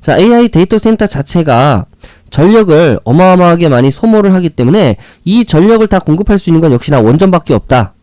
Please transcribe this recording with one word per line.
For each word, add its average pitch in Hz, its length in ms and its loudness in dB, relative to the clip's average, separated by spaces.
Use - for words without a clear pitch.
자, - 180 -2
에이아이 233 300 2
데이터 185 300 -2
센터 220 280 -2
자체가 139 800 -2
전력을 170 760 2
어마어마하게 175 640 2
많이 135 220 0
소모를 208 440 0
하기 180 160 -2
때문에 131 460 0
이 220 200 0
전력을 214 420 2
다 196 120 -2
공급할 185 400 -2
수 180 120 -4
있는 165 100 2
건 160 120 0
역시나 127 280 -2
원전밖에 156 540 0
없다. 113 480 -2